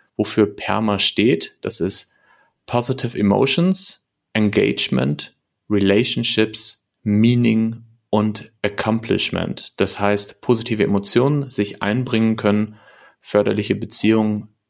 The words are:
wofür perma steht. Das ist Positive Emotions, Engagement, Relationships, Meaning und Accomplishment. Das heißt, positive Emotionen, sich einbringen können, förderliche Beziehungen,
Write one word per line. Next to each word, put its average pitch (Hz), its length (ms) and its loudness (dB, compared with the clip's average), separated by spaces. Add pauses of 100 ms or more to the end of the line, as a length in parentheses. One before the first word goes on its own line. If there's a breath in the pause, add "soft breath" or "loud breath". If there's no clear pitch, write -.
(180 loud breath)
wofür 107 300 2
perma 104 500 -2
steht. - 640 0
Das - 180 -6
ist - 320 -4 (540 soft breath)
Positive 120 520 -2
Emotions, 131 840 0 (300)
Engagement, 110 1040 0 (340)
Relationships, 110 1200 0 (160)
Meaning 113 800 2 (260)
und 107 420 0 (120)
Accomplishment. 104 1160 -4
Das - 220 -2
heißt, 104 420 -2
positive 113 420 0
Emotionen, 127 680 0
sich 104 320 -4
einbringen 113 540 0
können, 104 400 0 (420 loud breath)
förderliche 104 560 0
Beziehungen, 107 760 0 (200)